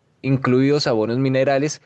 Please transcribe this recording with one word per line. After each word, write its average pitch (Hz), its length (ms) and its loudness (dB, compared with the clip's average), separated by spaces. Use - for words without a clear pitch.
incluidos 135 640 2
abonos 117 320 -2
minerales 135 680 0